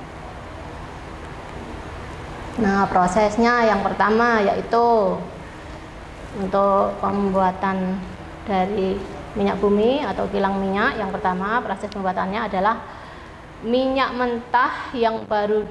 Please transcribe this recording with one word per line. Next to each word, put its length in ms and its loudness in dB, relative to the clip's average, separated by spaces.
Nah, 320 4
prosesnya 800 4
yang 160 4
pertama 600 4
yaitu 760 4
untuk 640 4
pembuatan 960 0
dari 520 0
minyak 240 0
bumi 480 4
atau 240 -2
kilang 320 0
minyak, 360 0
yang 120 -2
pertama 520 0
proses 280 -6
pembuatannya 560 -2
adalah 320 2
minyak 480 2
mentah 800 0
yang 320 0
baru 440 0